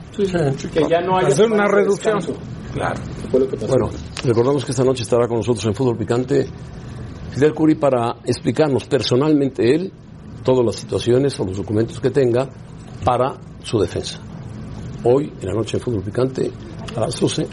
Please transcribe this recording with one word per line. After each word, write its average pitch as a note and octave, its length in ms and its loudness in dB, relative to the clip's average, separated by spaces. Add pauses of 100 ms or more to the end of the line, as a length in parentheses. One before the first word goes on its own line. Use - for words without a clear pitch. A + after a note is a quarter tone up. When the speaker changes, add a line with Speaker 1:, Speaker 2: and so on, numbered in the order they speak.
(160)
Speaker 1:
Sí, G3+ 100 0
sí, D#3+ 420 0
que D3+ 200 2
ya E3+ 120 4
no F#3 180 0
haya F3+ 100 2
Speaker 2:
Hacer G3+ 180 6
una A3 100 2
Speaker 1:
semana G3+ 80 4
de G3+ 200 4
Speaker 2:
reducción. G3+ 340 2
Speaker 1:
descanso. - 220 -6 (340)
Speaker 2:
Claro. F2 260 -2 (300)
Speaker 1:
Fue B2+ 100 4
lo C3 80 2
que C#3 80 -6
pasó. A2+ 120 -6
Speaker 3:
Bueno, A#2 220 2 (340)
recordamos B2 400 2
que - 80 -8
esta B2+ 120 2
noche B2+ 200 2
estará A#2+ 240 2
con A#2 100 0
nosotros A2 280 0
en G#2 80 2
Fútbol B2 220 0
Picante B2+ 500 0 (840)
Fidel D3+ 220 4
Curi D#3 220 6
para B2+ 480 2
explicarnos C3 600 2
personalmente C#3 880 2
él F3+ 180 -2 (520)
todas B2+ 200 4
las G#2+ 120 0
situaciones B2 640 2
o A2 40 -2
los F#2 120 -4
documentos G#2+ 440 -2
que C3 100 2
tenga C3 380 2 (560)
para B2+ 300 2 (280)
su - 180 -2
defensa. - 380 -4 (840)
Hoy C3 360 4
en F#2+ 80 -6
la F#2 60 -4
noche A2 240 -2
en - 40 -4
Fútbol A2 200 -2
Picante A#2+ 480 -2 (460)
a A2+ 40 -2
las C3+ 220 -2
once, C#3+ 300 0